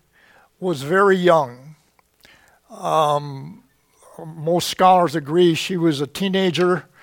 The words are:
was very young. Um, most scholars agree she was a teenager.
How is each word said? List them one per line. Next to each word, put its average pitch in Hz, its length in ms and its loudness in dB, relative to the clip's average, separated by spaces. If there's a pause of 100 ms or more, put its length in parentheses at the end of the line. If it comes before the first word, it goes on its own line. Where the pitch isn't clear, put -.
(600)
was 170 240 -6
very 190 340 2
young. 151 580 0 (920)
Um, 151 960 -4 (600)
most 160 460 -4
scholars 180 460 4
agree 165 400 2
she 190 220 -6
was 160 220 0
a 143 80 -4
teenager. 180 800 -2 (180)